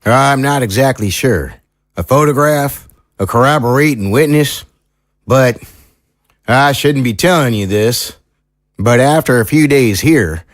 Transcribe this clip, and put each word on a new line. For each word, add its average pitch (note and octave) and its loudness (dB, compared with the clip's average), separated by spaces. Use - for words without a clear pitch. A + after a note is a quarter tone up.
I'm C3 2
not C#3 -2
exactly A#2 -2
sure. F2+ -4
A - -8
photograph, C#3+ 0
a G2 -4
corroborating B2+ 0
witness. D3 0
But B2+ 0
I C#3 2
shouldn't C#3 0
be A#2+ -2
telling D3+ 0
you G2+ -2
this, G#2+ -2
but A#2+ 0
after C#3 2
a A2+ 0
few D3+ 0
days B2+ 2
here, G#2+ 0